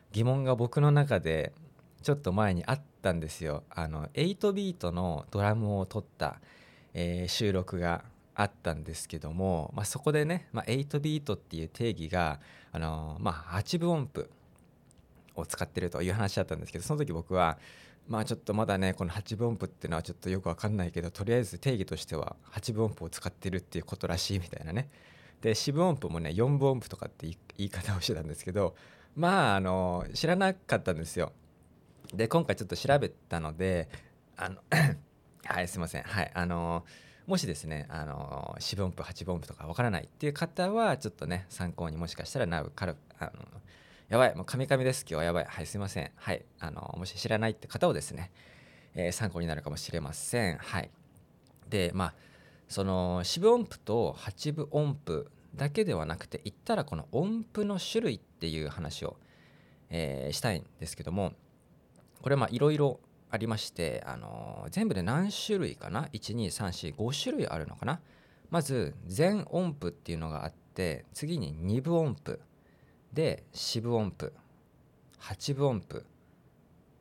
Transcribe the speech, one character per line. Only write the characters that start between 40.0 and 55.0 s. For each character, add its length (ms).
っ 40
て 200
い 20
う 40
方 380
は、 260
ち 100
ょ 40
っ 40
と 100
ね、 240
参 220
考 180
に 80
も 80
し 80
か 100
し 80
た 60
ら 80
な 160
る 80
か 160
ら、 100
あ 80
の、 60
や 120
ば 80
い、 80
も 80
う 20
カ 120
ミ 100
カ 100
ミ 60
で 100
す、 80
今 80
日 60
は 80
や 100
ば 80
い。 40
は 180
い、 20
す 80
い 60
ま 100
せ 140
ん。 120
は 180
い、 120
あ 100
の、 260
も 100
し 100
知 120
ら 120
な 80
い 40
っ 40
て 120
方 200
を 60
で 80
す 100
ね、 200
え 160
ー、 20
参 200
考 100
に 60
な 80
る 80
か 80
も 60
し 140
れ 80
ま 140
せ 380
ん。 80
は 220
い。 100
で、 280
ま 100
あ、 80
そ 160
の、 400
四 160
分 140
音 120
符 140
と 340
八 380
分 180
音 340